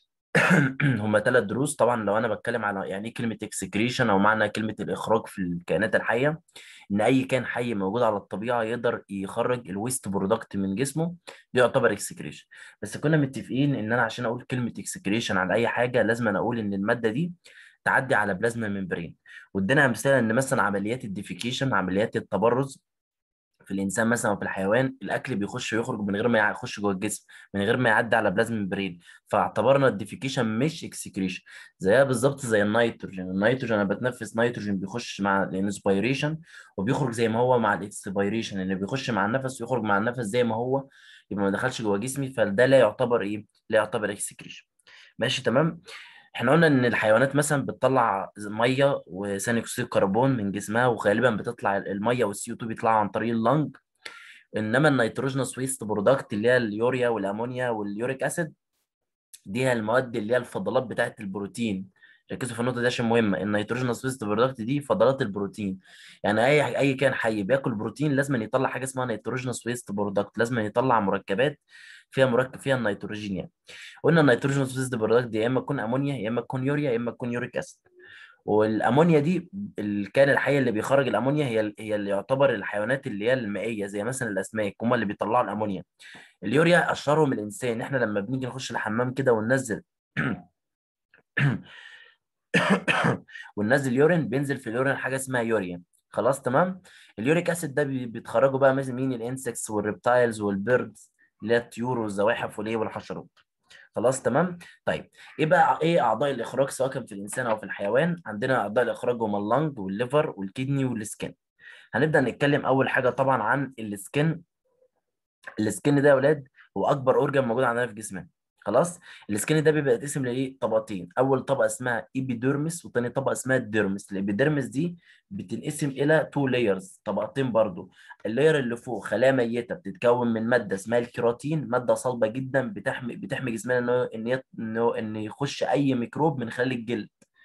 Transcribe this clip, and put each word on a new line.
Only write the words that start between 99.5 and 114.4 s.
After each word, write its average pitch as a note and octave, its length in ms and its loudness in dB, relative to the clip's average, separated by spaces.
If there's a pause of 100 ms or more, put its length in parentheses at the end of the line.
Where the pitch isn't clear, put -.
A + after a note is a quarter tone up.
والريبتايلز G#2+ 720 2
والبيردز، G#2+ 680 -2 (320)
اللي G#2+ 100 0
هي A#2+ 40 6
الطيور A#2+ 420 -4
والزواحف G#2+ 600 0
والايه A2 180 -4
والحشرات. G2+ 500 -8 (680)
خلاص، B2 260 2
تمام. E3 360 2 (280)
طيب، D#2+ 240 -4 (300)
ايه D3+ 60 0
بقى، D#3 360 4
ايه E3 200 2
اعضاء A#2+ 300 2
الاخراج B2 380 -2
سواء C3 200 -2
كان C3 160 -8
في G2+ 100 -14
الانسان G#2 320 -6
او A2 100 0
في - 60 -10
الحيوان؟ A#2+ 600 0
عندنا A#2 360 -2
اعضاء G#2+ 220 0
الاخراج A#2 380 -2
هما G#2 160 0
اللنج B2 420 0
والليفر B2 580 0
والكدني C3 480 -2
والسكين. G#2+ 500 -6 (580)
هنبدا D3+ 280 2
نتكلم C#3 440 2
اول C3 240 2
حاجه B2+ 200 2
طبعا C3 340 2
عن B2+ 360 0
السكين. A2+ 640 -2 (1160)